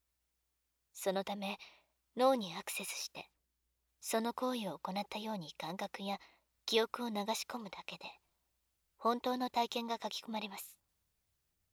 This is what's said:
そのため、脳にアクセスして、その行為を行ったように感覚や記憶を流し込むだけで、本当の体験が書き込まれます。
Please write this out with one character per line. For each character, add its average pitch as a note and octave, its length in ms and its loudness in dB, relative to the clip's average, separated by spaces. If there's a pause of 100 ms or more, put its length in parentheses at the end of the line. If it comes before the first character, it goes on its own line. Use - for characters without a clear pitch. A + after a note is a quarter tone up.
(920)
そ - 180 2
の G3 120 2
た G3+ 120 -4
め、 G3+ 220 -4 (580)
脳 C4 200 8
に F3+ 200 -2
ア G3 60 -6
ク - 100 -6
セ G3+ 140 -4
ス - 40 -6
し - 220 -6
て、 - 200 -14 (680)
そ A3+ 220 2
の A#3 140 2
行 B3+ 180 2
為 G#3+ 160 -2
を D3 80 -4
行 - 140 -6
っ G3+ 180 -2
た - 80 -4
よ A3 160 -2
う G#3 40 -2
に D#3 160 -8
感 E3 220 -6
覚 G3 280 -4
や G3 160 -2 (480)
記 A3 120 8
憶 A#3+ 260 2
を A#3 40 -2
流 G#3 60 -2 (180)
し - 160 -2
込 B3 80 -4
む G#3+ 140 -8
だ - 120 -8
け - 140 -8
で、 - 80 -14 (920)
本 A#3+ 220 2
当 B3+ 160 0
の B3 120 0
体 A#3 200 4
験 A#3 180 -2
が A3+ 120 0
書 G#3+ 100 -4
き - 140 -6
込 - 100 -10
ま G#3+ 60 -2
れ G#3 100 -4
ま G3 100 -10
す。 - 180 -14 (960)